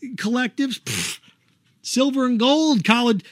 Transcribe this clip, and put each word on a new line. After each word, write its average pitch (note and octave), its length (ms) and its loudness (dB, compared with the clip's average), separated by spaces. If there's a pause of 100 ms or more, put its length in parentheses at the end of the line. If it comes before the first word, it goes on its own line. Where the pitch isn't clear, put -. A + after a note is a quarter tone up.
(140)
collectives, B3 680 -4
pfft, - 400 -8 (600)
silver C4 460 0
and A#3+ 120 0
gold. C#4+ 440 4
College, A#3 480 2